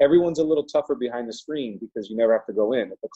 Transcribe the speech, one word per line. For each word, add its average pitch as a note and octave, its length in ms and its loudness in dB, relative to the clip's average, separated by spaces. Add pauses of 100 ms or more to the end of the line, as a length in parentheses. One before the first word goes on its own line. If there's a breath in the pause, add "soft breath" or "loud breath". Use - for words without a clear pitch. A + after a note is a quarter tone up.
everyone's E3 400 4
a D#3+ 40 2
little D3+ 200 0
tougher D3 320 -2
behind A#2+ 320 -6
the A2 40 -10
screen A#2+ 480 -8
because G#2+ 300 -10
you A2 60 -8
never A2+ 160 4
have A2 140 0
to A2 60 -8
go G#2+ 200 2
in. G#2+ 180 -2
If F#2+ 100 -16
the A2 160 -8